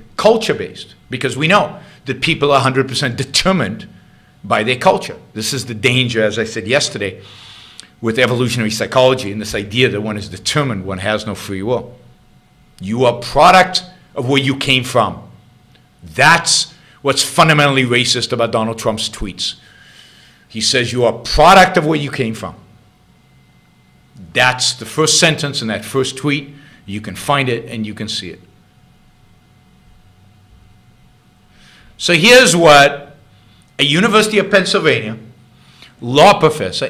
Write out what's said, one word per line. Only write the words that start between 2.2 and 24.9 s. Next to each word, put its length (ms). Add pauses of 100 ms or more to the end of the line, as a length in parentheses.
people 320
are 60
a 20
hundred 260
percent 300
determined 720 (560)
by 180
their 140
culture. 400 (160)
This 200
is 140
the 80
danger, 480
as 160
I 60
said 240
yesterday, 540 (760)
with 180
evolutionary 520
psychology 600
and 80
this 140
idea 340
that 120
one 160
is 120
determined, 560
one 140
has 280
no 80
free 280
will. 340 (840)
You 260
are 80
product 680 (320)
of 140
where 120
you 160
came 280
from. 440 (760)
That's 720 (280)
what's 200
fundamentally 640
racist 480
about 200
Donald 260
Trump's 300
tweets. 460 (920)
He 120
says 320
you 120
are 80
product 640
of 100
where 120
you 120
came 240
from. 200 (1800)
That's 380
the 100
first 340